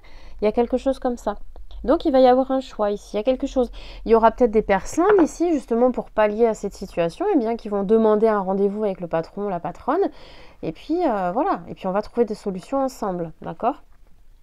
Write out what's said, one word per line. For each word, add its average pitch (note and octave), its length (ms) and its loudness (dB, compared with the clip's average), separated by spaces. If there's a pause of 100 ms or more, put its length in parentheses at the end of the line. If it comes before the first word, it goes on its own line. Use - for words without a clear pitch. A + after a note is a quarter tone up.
(420)
Il - 20 2
y G#3 40 2
a G#3+ 40 2
quelque A#3+ 240 0
chose B3+ 220 -2
comme A#3+ 180 -4
ça. G#3 200 -6 (460)
Donc, D4 220 0
il D#4 80 2
va C4 80 6
y C4 60 10
avoir B3+ 240 4
un C4 100 0
choix G#3 300 -4
ici, G#3 240 -8
il - 20 -6
y G#3 40 0
a - 20 -2
quelque C4 240 0
chose. B3 260 -2 (320)
Il G#3 80 0
y - 20 10
aura A3+ 160 6
peut-être A3+ 200 2
des G#3+ 100 2
personnes E4 640 2
ici, E4 280 0
justement, B3 420 2
pour A3 180 -8
pallier G#3+ 360 2
à A3 60 2
cette G3+ 220 -8
situation, F3 580 -4
eh E4+ 60 2
bien, A#3 180 0
qui A3 140 -12
vont G3+ 140 -2
demander G#3+ 440 4
un G#3 120 2
rendez-vous G3 440 0
avec F#3+ 160 -4
le F3 60 -8
patron, E3 420 -4
la F3 120 -4
patronne, D4+ 500 -2 (520)
et - 100 -6
puis, E4+ 340 -2
euh, G3 260 0
voilà. C4+ 360 -2
Et - 60 -14
puis, - 120 -10
on F#3 60 -2
va G3+ 100 0
trouver A#3 240 -2
des G#3+ 80 -6
solutions G3+ 500 -6
ensemble, F#3 560 -6
d'accord ? G#3+ 420 -4 (600)